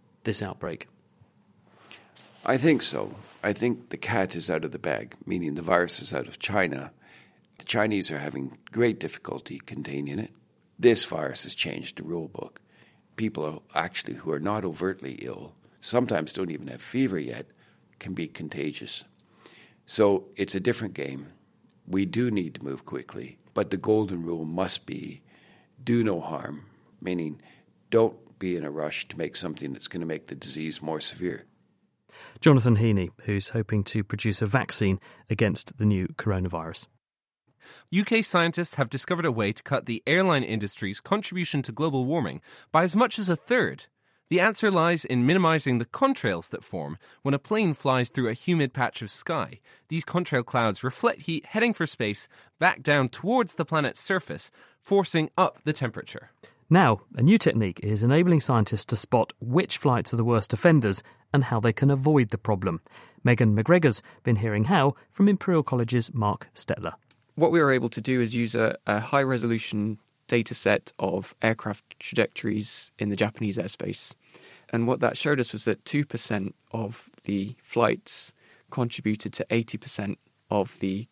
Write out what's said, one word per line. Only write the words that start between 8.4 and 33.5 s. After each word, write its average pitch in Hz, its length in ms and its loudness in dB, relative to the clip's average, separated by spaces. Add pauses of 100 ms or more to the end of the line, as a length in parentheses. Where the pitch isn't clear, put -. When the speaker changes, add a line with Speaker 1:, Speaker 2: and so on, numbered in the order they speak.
Speaker 2:
great 117 280 2
difficulty - 680 -10
containing 71 540 -8
it. 110 120 -8 (480)
This 117 260 6
virus 73 400 -4
has - 100 -12
changed - 420 -8
the - 60 -12
rule 82 260 -8
book. - 320 -14 (560)
People 104 280 -4
are 76 160 -6 (140)
actually, - 400 -4
who - 180 -6
are 73 80 -2
not 101 240 -4
overtly 85 480 -6 (100)
ill, - 320 -12 (260)
sometimes 113 520 0
don't 92 180 -6
even 76 160 -10
have 64 160 -16
fever 120 360 -2
yet, 62 280 -8 (520)
can 95 160 -10
be 85 120 -6
contagious. - 800 -10 (840)
So 101 380 4 (120)
it's 98 180 -2
a 95 60 -2
different 107 340 -2
game. 69 340 -10 (580)
We 98 200 0
do 117 240 -2
need 92 240 -2
to - 100 -14
move 67 200 -10
quickly, 64 540 -12 (140)
but 104 180 -2
the 98 60 -2
golden 95 480 0
rule 82 200 -4
must 87 420 -4
be - 360 -12 (600)
do 120 200 2
no 98 180 0
harm, 76 440 -10 (360)
meaning 87 400 -4 (500)
don't 113 260 4 (220)
be 90 180 -2
in 78 80 -6
a 71 60 -8
rush 76 380 -6
to - 100 -14
make 76 180 -6
something 78 360 -6
that's - 160 -12
gonna 82 180 -8
make 78 200 -8
the - 80 -12
disease 76 480 -8
more 76 180 -4
severe. - 440 -6 (960)
Speaker 1:
Jonathan 123 380 6
Heaney, 101 320 2 (120)
who's 101 280 -2